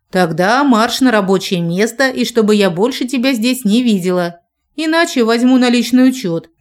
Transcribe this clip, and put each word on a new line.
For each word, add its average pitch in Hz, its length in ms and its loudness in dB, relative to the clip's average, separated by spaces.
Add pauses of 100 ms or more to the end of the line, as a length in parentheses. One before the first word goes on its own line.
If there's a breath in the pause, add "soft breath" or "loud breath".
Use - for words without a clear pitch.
(120)
«Тогда 185 520 0
марш 233 380 0
на 254 100 2
рабочее 190 500 0
место, 226 480 -2
и 254 160 -2
чтобы 214 300 0
я 196 140 2
больше 233 360 -2
тебя 262 280 -2
здесь 254 300 -2
не 220 180 2
видела. 180 600 -2 (340)
Иначе 320 480 -2
возьму 240 340 2
на 247 120 2
личный 247 400 2
учёт, 175 400 -6 (120)